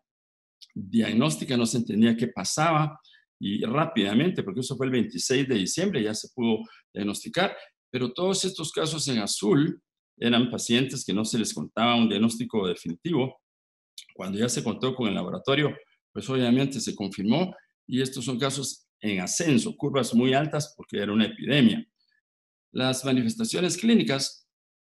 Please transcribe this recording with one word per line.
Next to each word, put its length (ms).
diagnóstica, 800
no 100
se 120
entendía 380
qué 120
pasaba 720
y 240
rápidamente, 800
porque 180
eso 160
fue 100
el 60
veintiséis 560
de 60
diciembre, 480
ya 120
se 200
pudo 240
diagnosticar, 640
pero 220
todos 320
estos 260
casos 380
en 100
azul 640
eran 320
pacientes 540
que 80
no 120
se 140
les 140
contaba 440
un 120
diagnóstico 580
definitivo. 760
Cuando 240
ya 100
se 140
contó 320
con 140
el 60
laboratorio, 640
pues 180
obviamente 500
se 140
confirmó 600
y 140
estos 240
son 140
casos 480
en 200
ascenso, 560
curvas 380
muy 180
altas 440
porque 220
era 140
una 140
epidemia. 600
Las 320
manifestaciones 720
clínicas, 720